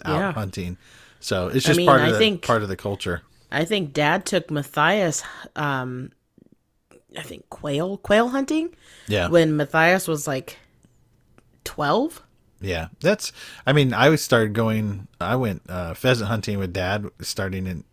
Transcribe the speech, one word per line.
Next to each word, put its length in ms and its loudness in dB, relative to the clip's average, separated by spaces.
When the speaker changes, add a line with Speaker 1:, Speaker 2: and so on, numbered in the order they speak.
Speaker 1:
out 140 0
Speaker 2:
Yeah. 140 -2
Speaker 1:
hunting. 440 -8
So 280 -2
it's 180 0
Speaker 2:
I 40 2
Speaker 1:
just 80 6
Speaker 2:
mean, 100 4
Speaker 1:
part 140 8
of 60 2
Speaker 2:
I 60 2
Speaker 1:
the, 40 2
Speaker 2:
think 240 2
Speaker 1:
part 220 2
of 60 -6
the 60 -4
culture. 460 -4
Speaker 2:
I 140 0
think 280 -4
Dad 320 0
took 260 -2
Matthias, 720 0
um, 560 -6
I 40 -12
think 280 -16
quail, 480 -4
quail 320 2
hunting. 460 -2
Speaker 1:
Yeah. 220 2
Speaker 2:
When 260 6
Matthias 520 2
was, 200 -4
like, 300 -8
twelve. 600 -2
Speaker 1:
Yeah, 260 -4
that's, 320 0
I 60 2
mean, 220 4
I 240 8
started 360 2
going, 540 -2
I 160 0
went, 320 -2
uh, 240 -6
pheasant 360 0
hunting 300 -4
with 140 -4
Dad 320 -2
starting 460 -6
in, 260 -8